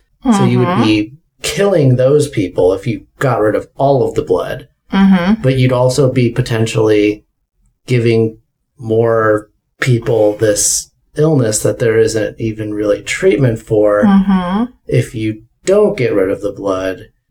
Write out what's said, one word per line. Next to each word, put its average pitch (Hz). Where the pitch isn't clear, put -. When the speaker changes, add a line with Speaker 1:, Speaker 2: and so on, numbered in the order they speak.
Speaker 1:
So 160
you 123
would 123
Speaker 2:
Mm-hmm. -
Speaker 1:
be 107
killing 175
those 139
people 92
if 98
you 104
got 120
rid 107
of 98
all 139
of -
the -
blood. -
Speaker 2:
Mm-hmm. 190
Speaker 1:
But 131
you'd 127
also 127
be 120
potentially 110
giving 113
more 110
people 110
this -
illness 143
that -
there 113
isn't 107
even 107
really 104
treatment 135
for 104
Speaker 2:
Mm-hmm. 196
Speaker 1:
if -
you 110
don't 202
get 113
rid 95
of 95
the 101
blood. 95